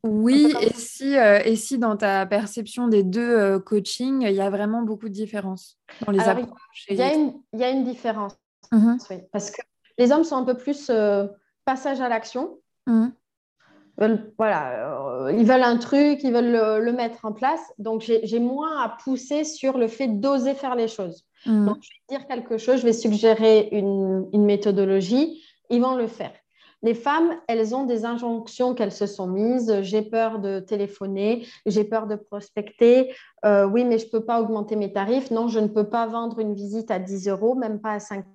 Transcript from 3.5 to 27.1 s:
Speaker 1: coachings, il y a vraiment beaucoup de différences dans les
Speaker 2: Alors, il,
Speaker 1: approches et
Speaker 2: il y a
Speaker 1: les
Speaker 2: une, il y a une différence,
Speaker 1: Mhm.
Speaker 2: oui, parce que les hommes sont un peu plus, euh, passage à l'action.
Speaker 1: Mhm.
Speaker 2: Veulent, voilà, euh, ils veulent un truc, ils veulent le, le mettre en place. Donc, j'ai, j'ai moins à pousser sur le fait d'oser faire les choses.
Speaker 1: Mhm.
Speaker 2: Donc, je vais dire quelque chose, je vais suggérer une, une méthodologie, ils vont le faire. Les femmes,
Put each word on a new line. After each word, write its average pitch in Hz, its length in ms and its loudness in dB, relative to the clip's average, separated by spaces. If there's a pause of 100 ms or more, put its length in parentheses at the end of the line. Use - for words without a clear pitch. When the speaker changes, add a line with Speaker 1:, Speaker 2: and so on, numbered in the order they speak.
Speaker 1:
coachings, 240 680 -2
il 202 80 2
y 196 60 0
a 196 100 0
vraiment 208 320 -2
beaucoup 220 280 -6
de 196 40 -10
différences 202 640 -10 (280)
dans 208 80 0
les 196 80 4
Speaker 2:
Alors, 220 180 2
il, 247 40 -4
Speaker 1:
approches - 440 -16
et 196 60 -4
Speaker 2:
il 196 60 -2
y - 40 2
a 269 60 2
Speaker 1:
les 311 80 2
Speaker 2:
une, 285 160 0 (180)
il 220 80 -10
y 247 60 2
a 247 40 2
une 269 140 0
différence, 220 500 -6 (380)
Speaker 1:
Mhm. 233 260 6 (120)
Speaker 2:
oui, 185 80 -10 (160)
parce 202 180 -6
que - 100 -14 (360)
les 247 160 6
hommes 320 100 4
sont 302 140 -2
un 254 80 -2
peu 247 100 0
plus, 285 340 -8
euh, 208 380 2 (380)
passage 262 340 -2
à 254 80 -2
l'action. 240 520 -6 (280)
Speaker 1:
Mhm. 226 240 2 (880)
Speaker 2:
Veulent, 214 400 0
voilà, 147 580 -2 (300)
euh, 139 80 0
ils 226 120 4
veulent 254 180 6
un 240 140 4
truc, 285 460 2
ils 262 80 0
veulent 240 220 2
le, 220 260 2
le 233 140 -2
mettre 233 320 -6
en 214 80 -6
place. 262 260 -2 (180)
Donc, 220 240 -6
j'ai, 226 240 0
j'ai 220 140 -2
moins 277 420 -4
à 226 220 -4
pousser 269 400 -4
sur 269 340 -4
le 226 120 0
fait 254 180 -4
d'oser 254 460 0
faire 269 220 -6
les 226 120 -2
choses. 185 380 -10 (200)
Speaker 1:
Mhm. 214 200 2
Speaker 2:
Donc, 233 160 0
je - 80 -20
vais - 280 -12
dire 269 100 -10
quelque 233 300 -6
chose, 247 220 2
je 233 60 -2
vais 233 80 6
suggérer 220 800 4
une, 196 580 -2
une 208 140 4
méthodologie, 202 1000 2 (260)
ils 240 120 2
vont 262 160 2
le 233 100 -2
faire. 208 240 -12 (500)
Les 226 120 2
femmes, 311 420 0 (140)